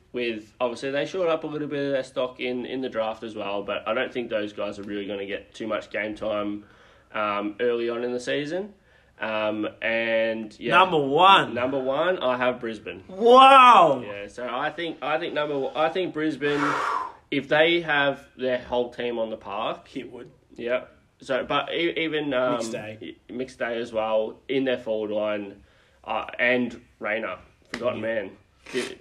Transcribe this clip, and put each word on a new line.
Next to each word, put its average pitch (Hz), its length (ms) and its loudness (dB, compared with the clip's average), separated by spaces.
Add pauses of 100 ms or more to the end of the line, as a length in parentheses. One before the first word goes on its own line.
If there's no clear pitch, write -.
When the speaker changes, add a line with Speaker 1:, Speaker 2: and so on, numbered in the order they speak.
(120)
Speaker 1:
With, 117 460 -6
obviously, 123 340 -2
they 143 120 0
shored 175 240 -2
up 160 160 0
a - 20 -6
little 147 220 -6
bit 143 180 -4
of 139 60 -2
their 131 100 0
stock 127 380 -6
in, 123 240 -4
in 131 160 -6
the 127 80 -4
draft 110 340 -4
as 110 140 -10
well, 101 260 -6
but 98 240 -6
I 110 60 -2
don't 123 180 -2
think 120 200 -6
those 104 240 -4
guys 101 240 -6
are 101 40 -12
really 101 240 -8
gonna 98 200 -6
get 98 280 -10
too 113 120 -10
much 107 240 -6
game 107 240 -6
time, 104 500 -4 (480)
um, 104 480 -2
early 120 300 0
on 117 120 -4
in 123 100 -4
the 123 80 -4
season. 147 520 -4 (480)
Um, 107 480 -2 (140)
and, 113 760 -2
yeah, 143 200 2
Speaker 2:
Number 180 200 4
one. 147 540 6
Speaker 1:
Number 127 260 -2
one, 143 420 0
I 127 180 0
have 123 220 0
Brisbane. 104 480 -10
Speaker 2:
Wow! 233 1000 10
Speaker 1:
Yeah, 101 220 -10
so 120 220 -8
I 139 200 -2
think, 165 320 -8
I 147 160 0
think 165 160 -6
number 147 240 -2
one, 131 180 -4
I 160 140 2
think 180 240 -4
Brisbane, 147 480 -2 (680)
if 139 180 -4
they 165 340 4
have 143 440 -2 (120)
their 127 200 -2
whole 123 320 -4
team 120 280 -6
on 113 100 -4
the 110 80 -8
park, 107 580 -8
Speaker 2:
It 127 160 -12
would. 123 200 -18 (240)
Speaker 1:
yeah. 120 300 -4 (360)
So, 123 240 -2
but 143 300 -2
e-, 165 220 0
even, 151 380 -2
um, 127 220 2
Speaker 2:
Mixed 113 160 -6
day. 110 300 -10
Speaker 1:
y-, - 120 -14 (200)
mixed 127 240 -8
day 117 200 -4
as 117 140 -8
well 110 460 -2 (100)
in 135 160 0
their 127 140 0
forward 110 320 -4
line, 104 520 -4 (420)
uh, 104 220 -4 (120)
and 123 400 0 (220)
Rayner, 107 360 -4 (360)
forgotten 113 280 -4
Speaker 2:
Yeah. 110 60 -6
Speaker 1:
man, 107 240 -4 (400)
he 123 120 -4 (180)